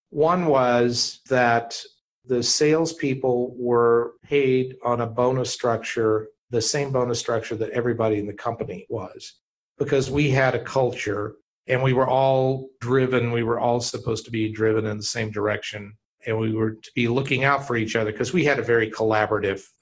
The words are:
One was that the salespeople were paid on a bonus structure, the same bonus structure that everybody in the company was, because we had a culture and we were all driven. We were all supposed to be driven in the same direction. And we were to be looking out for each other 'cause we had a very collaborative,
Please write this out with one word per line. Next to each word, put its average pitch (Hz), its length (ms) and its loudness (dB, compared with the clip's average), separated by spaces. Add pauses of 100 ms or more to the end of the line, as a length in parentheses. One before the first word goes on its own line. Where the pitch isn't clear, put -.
(100)
One 165 360 2
was 123 840 2
that 117 520 2 (460)
the 123 160 0
salespeople 135 1120 0
were 117 580 2 (100)
paid 131 580 2
on 120 180 0
a 120 60 -2
bonus 123 440 0
structure, 110 800 0 (220)
the 117 100 0
same 139 320 -2
bonus 123 260 0
structure 113 380 -4
that 107 140 -4
everybody 113 480 0
in 101 80 -4
the 101 80 -10
company 110 560 -8
was, - 500 -12 (380)
because 139 320 0
we 147 200 2
had 131 240 4
a 117 80 -2
culture 113 720 -4 (300)
and 127 160 0
we 131 120 2
were 131 120 2
all 131 600 2 (120)
driven. 123 520 2
We 117 100 0
were 113 160 0
all 120 220 2
supposed 113 460 -6
to - 40 -16
be 110 220 -2
driven 110 320 0
in 107 140 -4
the 107 40 -10
same 113 280 -4
direction. 104 640 -6 (300)
And 110 140 -2
we 110 140 -2
were 110 200 0
to - 220 -16
be 120 120 0
looking 131 380 0
out 139 220 0
for 120 100 -2
each 110 180 -2
other 110 180 0
'cause 117 200 -4
we 175 120 2
had 143 140 2
a 117 40 -2
very 113 280 2
collaborative, 107 760 0 (180)